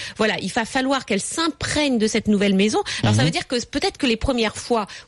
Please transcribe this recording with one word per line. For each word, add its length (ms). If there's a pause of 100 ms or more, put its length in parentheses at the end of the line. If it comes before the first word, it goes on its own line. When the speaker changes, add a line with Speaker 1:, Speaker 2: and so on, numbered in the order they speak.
(180)
Speaker 1:
voilà, 220
il 100
va 160
falloir 400
qu'elle 160
s'imprègne 800
de 80
cette 200
nouvelle 280
maison. 260 (220)
Alors, 100
ça 80
Speaker 2:
Mhm. 60
Speaker 1:
veut 40
dire 160
que 160
peut-être 360
que 80
les 100
premières 400
fois 300 (200)